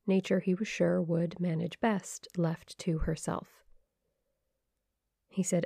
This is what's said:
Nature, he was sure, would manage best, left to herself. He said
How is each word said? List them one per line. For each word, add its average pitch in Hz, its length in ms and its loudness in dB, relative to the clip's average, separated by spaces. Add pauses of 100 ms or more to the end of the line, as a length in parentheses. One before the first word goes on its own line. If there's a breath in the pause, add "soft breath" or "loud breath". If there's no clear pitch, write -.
Nature, 190 320 4
he 185 140 0
was 208 160 -2
sure, 180 320 2
would 170 400 -2
manage 165 400 -2
best, - 440 -2 (120)
left 165 420 -2
to 160 200 0
herself. - 680 -4 (1600)
He 190 160 -2
said 175 220 0